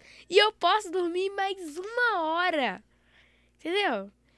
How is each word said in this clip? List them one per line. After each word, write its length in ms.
E 80
eu 160
posso 380
dormir 400
mais 460
uma 440
hora. 600
Entendeu? 500